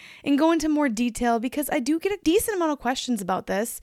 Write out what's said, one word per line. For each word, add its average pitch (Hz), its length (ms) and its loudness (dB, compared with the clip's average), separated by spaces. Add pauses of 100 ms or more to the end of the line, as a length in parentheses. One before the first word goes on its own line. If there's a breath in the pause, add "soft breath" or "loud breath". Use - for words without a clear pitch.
(240 loud breath)
and 285 140 2
go 320 140 4
into 320 160 0
more 294 200 2
detail 233 520 0
because 262 300 -4
I 302 100 0
do 285 180 0
get 381 140 -2
a 392 100 -8
decent 392 340 2
amount 330 160 0
of 277 60 -4
questions 247 420 -4
about 185 260 -4
this 196 360 -4